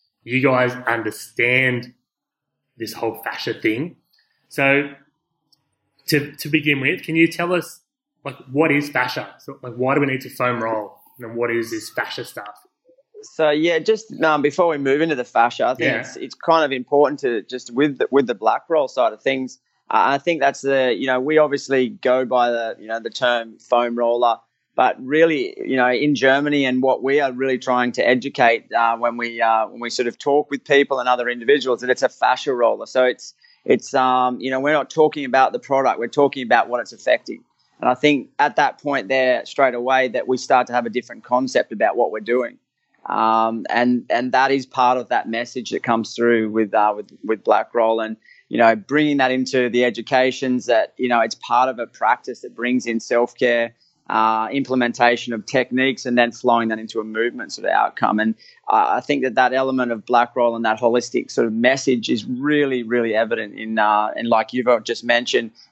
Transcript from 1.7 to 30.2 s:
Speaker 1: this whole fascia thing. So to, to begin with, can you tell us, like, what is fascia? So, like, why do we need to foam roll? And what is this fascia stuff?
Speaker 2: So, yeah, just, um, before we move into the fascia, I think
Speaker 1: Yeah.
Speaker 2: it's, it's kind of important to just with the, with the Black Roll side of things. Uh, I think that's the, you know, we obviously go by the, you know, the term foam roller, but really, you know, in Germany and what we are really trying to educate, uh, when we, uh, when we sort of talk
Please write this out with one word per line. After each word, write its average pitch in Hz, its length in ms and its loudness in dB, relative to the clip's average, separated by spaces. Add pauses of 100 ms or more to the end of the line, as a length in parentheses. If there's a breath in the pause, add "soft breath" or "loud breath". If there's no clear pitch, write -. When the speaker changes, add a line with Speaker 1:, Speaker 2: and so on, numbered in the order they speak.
Speaker 1:
this 110 160 -10
whole - 300 -6
fascia 113 320 -6
thing. 120 420 -4 (520)
So 139 420 0 (1160)
to, 147 280 -2
to - 120 -12
begin 147 320 0
with, 156 220 -2
can 160 140 -6
you 165 120 4
tell 175 240 -4
us, - 280 -4 (440)
like, 135 120 -12 (160)
what 151 180 2
is 147 200 0
fascia? 123 480 -4
So, - 240 -18
like, 123 120 -14
why 131 200 0
do 147 60 2
we 143 60 2
need 131 140 -2
to 127 100 -16
foam 123 320 -2
roll? 110 360 -6 (200)
And 117 160 -14
what 120 160 -2
is 117 200 -2
this 110 200 -10
fascia - 340 -8
stuff? 104 300 -16 (680)
Speaker 2:
So, - 280 0
yeah, 160 280 2
just, 214 340 -2 (100)
um, 156 200 4
before 151 260 2
we 151 100 -2
move 139 220 2
into 165 140 0
the 123 100 -4
fascia, 117 420 2
I 127 80 0
think 123 180 -2
Speaker 1:
Yeah. 110 80 -4
Speaker 2:
it's, - 160 -14
it's - 180 -12
kind 165 300 2
of 135 80 -2
important 143 480 2
to 117 220 -2
just 123 300 -12
with 139 260 0
the, 127 120 0
with 135 160 4
the 113 80 -2
Black 110 340 0
Roll 151 180 2
side 120 260 0
of 107 100 -16
things. 131 360 -4 (320)
Uh, 110 240 4
I 143 40 2
think 165 220 -2
that's 139 200 0
the, 135 340 0
you 107 120 -6
know, 127 140 0
we 151 180 2
obviously 135 500 2
go 127 360 0
by 123 260 2
the, 117 280 -4
you 104 80 -20
know, 113 140 -6
the 113 100 -8
term 117 480 -2
foam 120 380 0
roller, 120 400 2 (380)
but - 300 2
really, 151 540 0
you - 180 -4
know, 127 140 2
in 139 240 0
Germany 139 500 2
and 127 160 -2
what 131 220 0
we 139 180 2
are 135 120 0
really 131 260 -2
trying 123 340 -2
to 104 160 0
educate, 120 640 0
uh, 117 240 2
when 120 200 -2
we, 117 240 -6
uh, 113 260 2
when 101 140 -12
we 117 100 -6
sort 120 160 -2
of 117 100 -6
talk 143 340 0